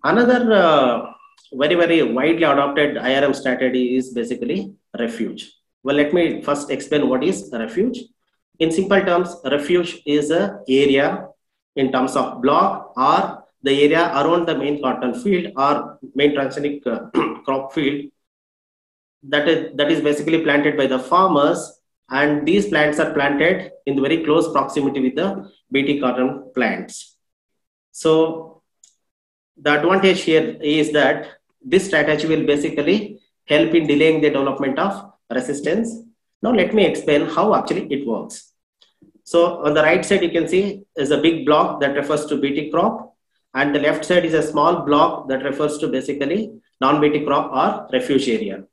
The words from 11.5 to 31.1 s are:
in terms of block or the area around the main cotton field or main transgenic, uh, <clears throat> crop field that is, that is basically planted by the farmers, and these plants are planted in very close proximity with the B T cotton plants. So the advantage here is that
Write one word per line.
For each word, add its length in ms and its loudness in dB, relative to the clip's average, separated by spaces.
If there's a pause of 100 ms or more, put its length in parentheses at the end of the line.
in 160 0
terms 240 -2
of 240 -4
block 560 0
or 460 0 (200)
the 220 2
area 220 4 (140)
around 260 2
the 100 -2
main 260 -4
cotton 320 -2
field 420 -2
or 420 -2 (160)
main 180 4
transgenic, 540 -4
uh, 220 -6 (320)
<clears throat> 40 -20
crop 280 -4
field 380 -4 (1120)
that 260 0
is, 280 -2
that 140 2
is 100 2
basically 420 0
planted 340 2
by 100 0
the 120 0
farmers, 840 2 (300)
and 360 0
these 220 2
plants 300 2
are 160 -2
planted 560 0 (160)
in 160 0
very 220 0
close 260 2
proximity 500 -2
with 140 0
the 360 -4 (200)
B 120 0
T 180 0
cotton 540 -2
plants. 600 -6 (760)
So 680 0 (960)
the 220 0
advantage 440 2
here 380 2
is 320 0
that 360 2 (360)